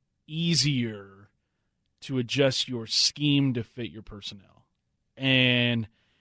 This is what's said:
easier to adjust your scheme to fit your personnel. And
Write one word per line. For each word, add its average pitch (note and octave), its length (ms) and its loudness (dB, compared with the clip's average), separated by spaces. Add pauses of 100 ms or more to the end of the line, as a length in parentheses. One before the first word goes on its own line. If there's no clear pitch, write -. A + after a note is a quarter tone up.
(260)
easier B2+ 1040 -2 (720)
to C3 160 -4
adjust C3 500 0
your A#2 180 -8
scheme C#3+ 680 2
to A#2 80 -4
fit A2+ 280 -10
your G#2 120 -18
personnel. G2 640 -18 (500)
And B2 720 2 (320)